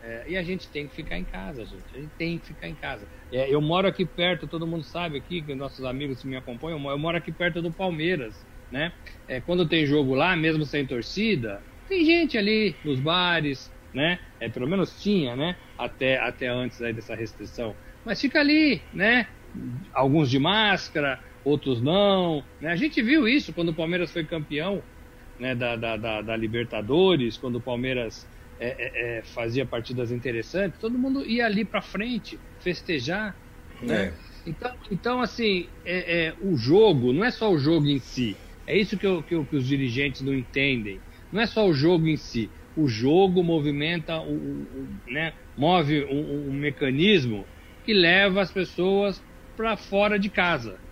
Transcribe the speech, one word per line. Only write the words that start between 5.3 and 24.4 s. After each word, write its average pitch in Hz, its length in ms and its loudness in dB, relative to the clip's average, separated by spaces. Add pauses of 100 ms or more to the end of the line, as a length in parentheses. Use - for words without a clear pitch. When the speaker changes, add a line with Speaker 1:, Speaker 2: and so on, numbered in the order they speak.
Speaker 1:
que 147 100 -10
nossos 135 320 -8
amigos 131 380 -6
que 135 60 -10
me 131 80 -8
acompanham, 131 420 -8 (100)
eu 139 80 -2
moro 165 200 -2
aqui 170 160 -6
perto 175 280 -2
do 170 120 -4
Palmeiras, 165 760 -2 (240)
né? 156 220 -4 (340)
É, 127 140 -6
quando 175 260 2
tem 160 180 4
jogo 139 300 4
lá, 170 220 4
mesmo 156 280 2
sem 139 220 -2
torcida, 123 720 -2 (280)
tem 359 160 2
gente 320 340 4
ali 208 460 2
nos 135 160 0
bares, 165 720 0 (200)
né? 165 280 0 (180)
É, 117 100 -4
pelo 123 200 -4
menos 185 340 -2
tinha, 165 320 2
né? 160 220 -4 (200)
Até, 131 440 0
até 123 260 -4
antes 123 340 -4
aí 117 120 -4
dessa 113 240 -8
restrição. 110 580 -8 (300)
Mas 220 160 -4
fica 285 180 2
ali, 294 420 4 (140)
né? 220 320 2 (680)
Alguns 139 380 4
de 135 80 2
máscara, 170 800 2 (260)
outros 139 380 2
não, 175 600 4 (160)
né? 156 100 -4
A 170 60 0
gente 285 260 0
viu 254 240 4
isso 247 260 2
quando 170 180 0
o 160 40 -4
Palmeiras 170 380 -2
foi 170 120 -2
campeão, 160 580 -4 (560)